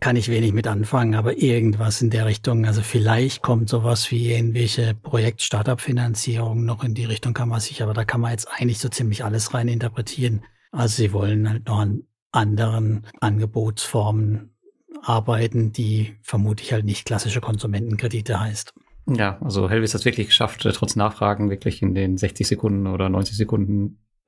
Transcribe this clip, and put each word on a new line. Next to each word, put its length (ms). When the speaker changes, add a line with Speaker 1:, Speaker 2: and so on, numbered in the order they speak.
Speaker 1:
kann 160
ich 140
wenig 240
mit 120
anfangen, 480
aber 220
irgendwas 640
in 80
der 160
Richtung. 400
Also 160
vielleicht 640
kommt 260
sowas 420
wie 220
irgendwelche 640
Projekt-Startup-Finanzierung 1700
noch 200
in 100
die 100
Richtung, 300
kann 160
man 100
sich, 220
aber 100
da 140
kann 160
man 100
jetzt 180
eigentlich 280
so 100
ziemlich 360
alles 280
rein 160
interpretieren. 760
Also 240
sie 160
wollen 380
halt 160
noch 140
an 240
anderen 760
Angebotsformen 1300
arbeiten, 680
die 500
vermutlich 500
halt 140
nicht 180
klassische 380
Konsumentenkredite 1000
heißt. 320
Speaker 2:
Ja, 360
also 280
Helvis 240
hat's 100
wirklich 240
geschafft, 380
äh, 60
trotz 220
Nachfragen 560
wirklich 320
in 120
den 220
sechzig 300
Sekunden 400
oder 220
neunzig 280
Sekunden 640